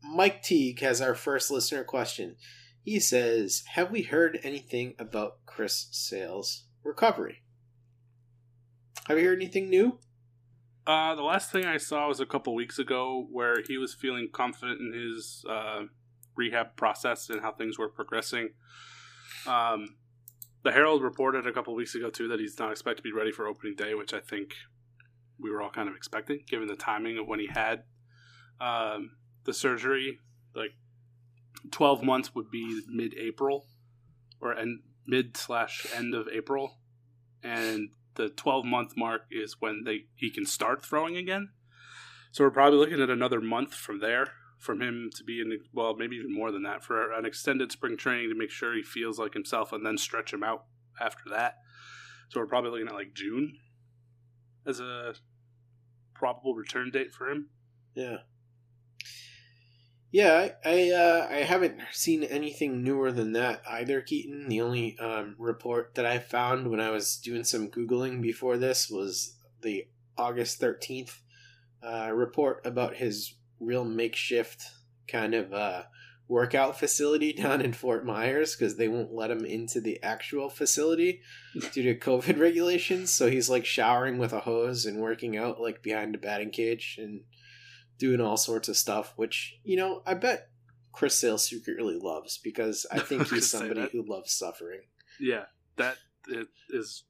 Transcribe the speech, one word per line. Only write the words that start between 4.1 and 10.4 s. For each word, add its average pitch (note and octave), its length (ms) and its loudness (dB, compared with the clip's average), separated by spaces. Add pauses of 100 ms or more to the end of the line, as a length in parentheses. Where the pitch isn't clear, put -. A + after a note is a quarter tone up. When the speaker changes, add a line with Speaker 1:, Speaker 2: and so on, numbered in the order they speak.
Speaker 1:
anything C3 560 -4
about G#2+ 480 -6
Chris - 460 -4
Sale's - 760 -6 (180)
recovery?" - 600 0 (1600)
Have D#3 120 6
you E3+ 60 6
heard F#3 160 4
anything F#3+ 280 -2
new? G3+ 300 6 (880)